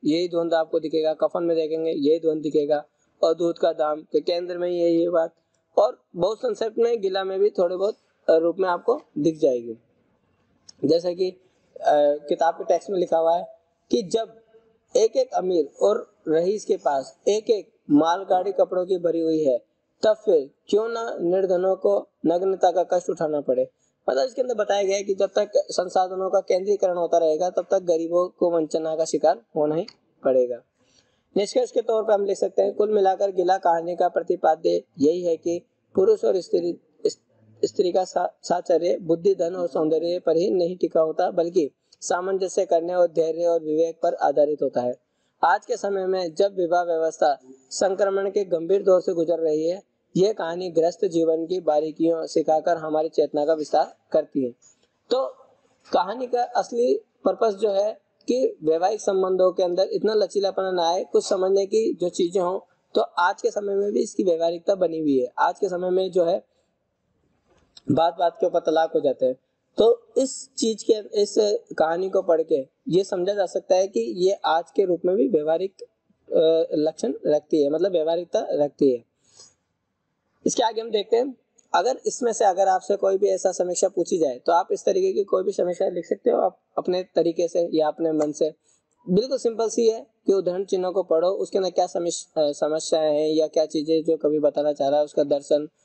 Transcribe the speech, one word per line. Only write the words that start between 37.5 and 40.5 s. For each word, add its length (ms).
स्त्री 260
का 120
सा-, 440
साचर्य 540
बुद्धि, 340
धन 200
और 120
सौंदर्य 520
पर 160
ही 160